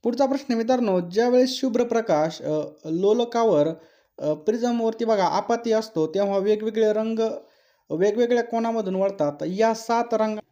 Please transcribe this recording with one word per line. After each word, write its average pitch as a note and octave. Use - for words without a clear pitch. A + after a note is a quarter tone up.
पुढचा A#3+
प्रश्न C4
आहे A3+
मित्रांनो, A3+
ज्यावेळेस A#3+
शुभ्र A#3+
प्रकाश, F3
अ, D3+
लोलकावर, G3+
अ, D3+
प्रिझमवरती A3+
बघा G#3+
आपत्ती A3
असतो G#3+
तेव्हा G3
वेगवेगळे G#3+
रंग A3
वेगवेगळ्या A#3
कोणामधून A3+
वळतात. G3
या G#3+
सात A#3
रंग G#3+